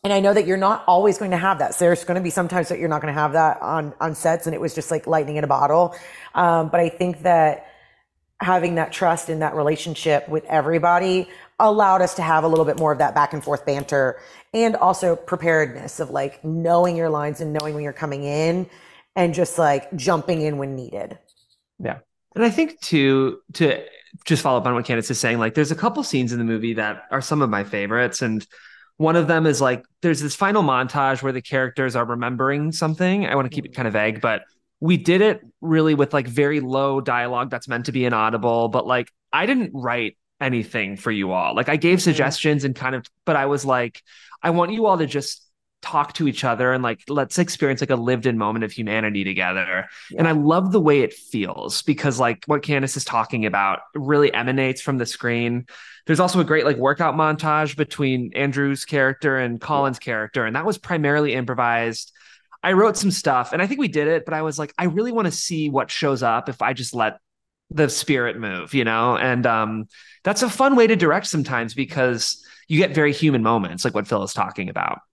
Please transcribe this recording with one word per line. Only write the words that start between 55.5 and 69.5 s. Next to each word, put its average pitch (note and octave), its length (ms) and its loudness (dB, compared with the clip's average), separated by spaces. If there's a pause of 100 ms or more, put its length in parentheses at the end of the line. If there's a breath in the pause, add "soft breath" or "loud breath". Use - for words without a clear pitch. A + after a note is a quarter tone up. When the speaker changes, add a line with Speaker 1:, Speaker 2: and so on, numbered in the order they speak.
Speaker 3:
There's D#3+ 140 2
also F3+ 200 2
a E3 40 4
great, D#3 200 2
like, C#3+ 120 2
workout C#3+ 380 0
montage D#3 600 0
between C3 580 -2
Andrew's C#3 500 -2
character C3+ 540 0
and A#2+ 220 -4
Colin's C#3 400 -2
Speaker 2:
Yeah. - 60 -14
Speaker 3:
character. A2+ 380 -4
And A2 120 -4
that D#3 80 -4
was G3+ 120 -2
primarily D3 580 0
improvised. A#2 800 -2 (520 soft breath)
I F#3 80 2
wrote G#3 240 4
some G3 160 0
stuff C3 400 0
and E3+ 100 0
I G3 60 0
think C4+ 100 -4
we B3+ 100 0
did D3 200 0
it, D#3+ 160 0
but E3+ 100 -6
I D#3 80 -4
was D#3 160 -6
like, D3+ 180 -8
"I F3 80 -2
really G#3 280 0
wanna G#3 180 0
see D#3 400 -4
what C3+ 220 -2
shows C3+ 320 -2
up A#2 240 0
if B2+ 140 -6
I B2 100 0
just B2+ 220 -8
let A2 240 0 (520)
the D3+ 180 2
spirit A#2+ 500 -2
move," F#2 360 -8
you B2+ 100 2
know? A2+ 320 2
And, B2 300 0
um, A2 420 0 (340 loud breath)